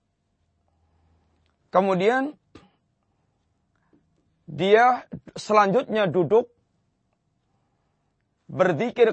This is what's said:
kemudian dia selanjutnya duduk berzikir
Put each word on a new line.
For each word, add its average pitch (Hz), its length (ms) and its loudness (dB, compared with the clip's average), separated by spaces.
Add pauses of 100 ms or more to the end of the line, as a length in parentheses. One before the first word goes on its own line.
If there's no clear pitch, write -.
(1700)
kemudian 196 640 0 (2000)
dia 233 560 2 (320)
selanjutnya 214 720 0
duduk 185 400 0 (2000)
berzikir 214 680 0